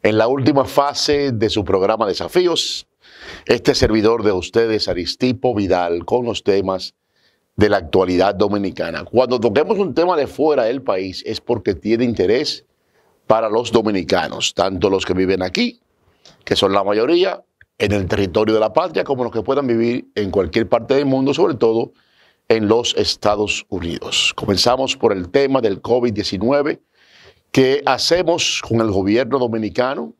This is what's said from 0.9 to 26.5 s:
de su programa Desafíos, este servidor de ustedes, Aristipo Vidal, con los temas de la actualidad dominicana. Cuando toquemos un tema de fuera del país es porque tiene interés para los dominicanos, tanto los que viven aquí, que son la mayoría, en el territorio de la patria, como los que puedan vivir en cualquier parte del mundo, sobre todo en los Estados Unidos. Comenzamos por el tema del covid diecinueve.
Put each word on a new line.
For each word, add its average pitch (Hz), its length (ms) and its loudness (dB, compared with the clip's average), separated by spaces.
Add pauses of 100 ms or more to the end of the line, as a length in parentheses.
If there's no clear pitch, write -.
de 107 180 0
su 107 140 -2
programa 98 420 0
Desafíos, 156 800 -2 (580)
este 123 300 2
servidor 110 480 2
de 104 100 2
ustedes, 107 560 0
Aristipo 113 640 -2
Vidal, 87 500 0
con 123 200 0
los 110 180 -6
temas 95 520 0 (640)
de 104 120 4
la 101 80 4
actualidad 92 580 2
dominicana. 92 720 -2
Cuando 123 340 2
toquemos 139 400 0
un 180 140 -2
tema 170 240 2
de 139 100 0
fuera 139 380 0
del 131 180 -2
país 95 440 -4
es 113 140 -6
porque 107 340 -2
tiene 113 300 0
interés 117 600 0 (600)
para 110 240 0
los 113 220 -2
dominicanos, 95 840 0
tanto 95 340 0
los 95 160 0
que 98 100 -4
viven 92 280 0
aquí, 92 380 -4 (640)
que - 120 0
son 98 160 2
la 101 100 2
mayoría, 135 600 0 (340)
en 104 160 0
el 101 140 0
territorio 104 480 0
de 107 60 2
la 107 120 0
patria, 175 320 0
como 127 200 -2
los 113 80 -6
que 110 100 -4
puedan 135 240 0
vivir 117 480 0
en 101 160 -4
cualquier 101 380 0
parte 117 260 0
del 143 120 2
mundo, 135 280 0
sobre 165 200 2
todo 113 380 0 (560)
en 110 180 2
los 113 300 2
Estados 104 720 -2
Unidos. - 680 -4
Comenzamos 123 600 0
por 110 160 2
el 90 180 -4
tema 135 300 2
del 101 200 0
covid 120 320 0
diecinueve. 120 680 -2 (720)